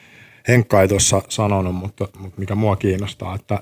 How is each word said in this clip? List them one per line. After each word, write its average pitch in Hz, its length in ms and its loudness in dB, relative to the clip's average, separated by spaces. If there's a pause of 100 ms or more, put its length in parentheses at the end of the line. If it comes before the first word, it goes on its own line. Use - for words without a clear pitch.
(480)
Henkka 117 340 4
ei 98 60 4
tuossa 98 400 2
sanonut, 98 460 -2
mutta, 101 340 -8 (100)
mutta 95 220 -14
mikä 98 140 -6
mua 104 220 2
kiinnostaa, 95 580 -4
että 101 280 -6